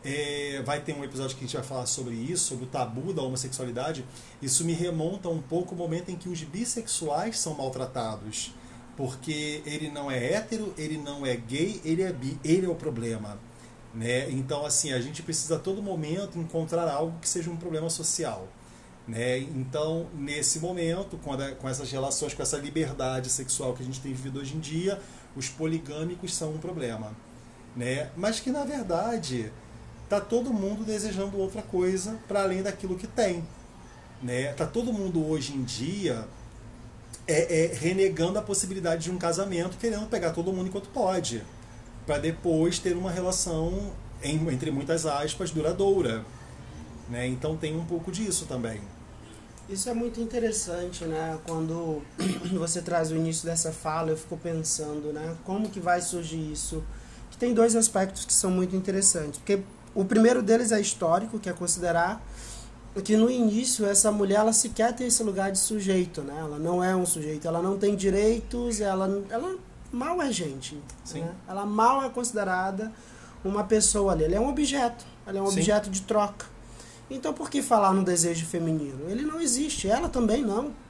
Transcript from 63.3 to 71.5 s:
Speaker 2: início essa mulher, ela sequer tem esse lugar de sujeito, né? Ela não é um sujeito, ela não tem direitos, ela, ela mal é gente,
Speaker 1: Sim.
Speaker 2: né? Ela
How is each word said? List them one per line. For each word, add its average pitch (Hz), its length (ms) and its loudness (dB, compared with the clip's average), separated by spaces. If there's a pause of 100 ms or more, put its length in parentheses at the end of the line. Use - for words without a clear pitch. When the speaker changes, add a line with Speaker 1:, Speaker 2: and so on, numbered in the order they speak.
Speaker 2:
início 226 560 4
essa 202 260 6
mulher, 202 280 4
ela 220 120 6
sequer 226 420 4
tem 247 120 -2
esse 233 160 4
lugar 196 280 0
de 190 80 0
sujeito, 190 640 2
né? 139 200 -8
Ela 147 180 -4
não 175 260 2
é 190 100 4
um 185 120 4
sujeito, 156 420 -2
ela 170 140 2
não 196 160 2
tem 208 180 4
direitos, 214 840 2
ela, 190 480 2
ela 339 260 -2 (340)
mal 311 300 -2
é 277 100 2
gente, 151 480 -4 (260)
Speaker 1:
Sim. 160 160 -8
Speaker 2:
né? 170 120 -4 (160)
Ela 196 160 -4